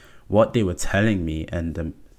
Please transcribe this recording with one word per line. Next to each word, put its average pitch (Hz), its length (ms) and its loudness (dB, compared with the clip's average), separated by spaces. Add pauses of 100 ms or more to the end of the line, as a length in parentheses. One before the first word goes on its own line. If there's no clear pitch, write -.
(280)
what 107 260 4
they 117 100 2
were 90 120 0
telling 98 500 0
me 78 240 -4
and 82 240 -4
the 82 200 -6 (260)